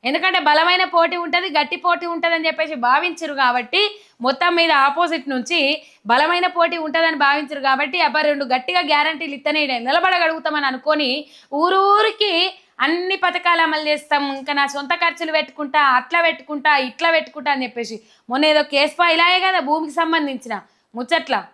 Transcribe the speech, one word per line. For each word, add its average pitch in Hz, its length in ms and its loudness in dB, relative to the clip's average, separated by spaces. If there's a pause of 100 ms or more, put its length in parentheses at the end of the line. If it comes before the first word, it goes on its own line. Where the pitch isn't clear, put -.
ఎందుకంటే 339 420 0
బలమైన 339 380 4 (100)
పోటీ 339 300 2
ఉంటది, 349 320 -2
గట్టి 302 260 -2
పోటీ 349 300 0
ఉంటదని 339 340 -2
చెప్పేసి 320 300 -4 (100)
భావించరు 302 560 0
కాబట్టి, 247 400 0 (420)
మొత్తం 269 340 0
మీద 330 140 4 (140)
ఆపోజిట్ 311 460 0
నుంచి 311 280 -2 (500)
బలమైన 330 360 2 (100)
పోటీ 339 200 2 (100)
ఉంటదని 320 400 0
భావించరు 285 420 -2
కాబట్టి, 269 380 0
అబ్బా 294 140 0 (100)
రెండు 285 140 -2 (100)
గట్టిగా 349 260 -2 (100)
గ్యారెంటీలు 302 480 0
ఇస్తేనే 302 280 -2
ఈడ 254 100 -4 (100)
నిలబడగలుగుతామని 320 840 0
అనుకొని 285 400 -2 (500)
ఊరూరికి 403 720 2 (540)
అన్ని 359 380 -2
పథకాలు 349 420 2
అమలు 311 240 -2
చేస్తాం, 294 320 0 (160)
ఇంకా 269 200 -8
నా 277 60 2 (100)
సొంత 285 180 -4 (100)
ఖర్చులు 339 360 -2
పెట్టుకుంటా, 302 420 -2 (180)
అట్లా 320 280 0
పెట్టుకుంటా, 302 460 -2 (160)
ఇట్లా 320 280 -2
పెట్టుకుంటా 302 380 -4
అని 262 120 -4
చెప్పేసి, 226 300 -10 (340)
మొన్న 285 220 2
ఏదో 302 100 4 (120)
కేసు 294 260 2
ఫైల్ 330 260 4
అయ్యే 359 200 4
కదా 370 220 2
భూమికి 311 320 -2
సంబంధించిన 294 540 -2 (440)
ముచ్చట్ల 285 380 -2 (180)